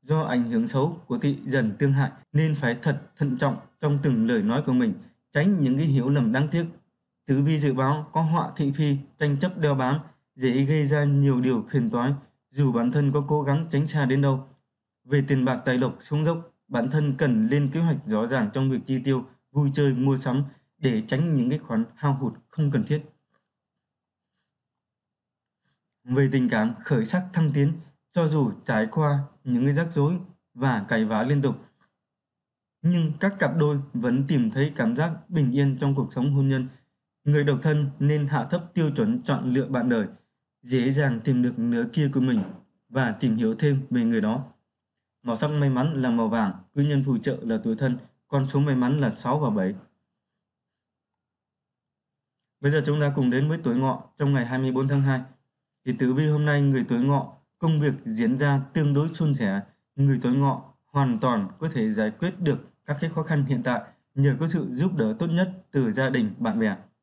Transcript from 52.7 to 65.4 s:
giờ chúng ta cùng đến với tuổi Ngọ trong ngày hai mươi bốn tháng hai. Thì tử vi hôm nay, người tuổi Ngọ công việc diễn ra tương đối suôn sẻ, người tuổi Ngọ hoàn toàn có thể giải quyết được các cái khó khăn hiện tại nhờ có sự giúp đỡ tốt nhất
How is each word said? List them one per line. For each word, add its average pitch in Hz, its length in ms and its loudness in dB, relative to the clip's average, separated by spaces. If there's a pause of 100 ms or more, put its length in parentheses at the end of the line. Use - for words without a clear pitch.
giờ 151 140 2
chúng 147 140 0
ta 143 160 0
cùng 131 140 2
đến 135 200 2
với 165 140 -2
tuổi 120 120 0
Ngọ 131 280 0 (140)
trong 143 160 2
ngày 123 120 2
hai 127 140 -4
mươi 131 120 0
bốn 131 160 0
tháng 139 140 2
hai. 135 200 0 (640)
Thì 127 140 -2
tử 127 140 2
vi 151 140 2
hôm 151 180 0
nay, 147 160 2
người 131 280 2
tuổi 120 100 0
Ngọ 139 340 0 (240)
công 160 240 2
việc 143 120 2 (120)
diễn 117 320 0
ra 139 240 2 (120)
tương 147 200 2
đối 147 160 2
suôn 156 260 0
sẻ, 101 260 -2 (340)
người 139 260 4
tuổi 123 140 0
Ngọ 139 380 -2 (180)
hoàn 131 280 0
toàn 110 300 0 (100)
có 160 100 -4
thể 110 240 -2
giải 107 180 0
quyết 170 280 -6
được 143 300 -2 (160)
các 143 160 -4
cái 165 140 -2
khó 160 80 -4
khăn 147 220 0
hiện 127 180 -2
tại 120 180 -2 (340)
nhờ 139 240 2
có 160 80 -2
sự 156 240 -2
giúp 143 240 -2
đỡ 110 240 0
tốt 170 80 -2
nhất 180 240 0 (200)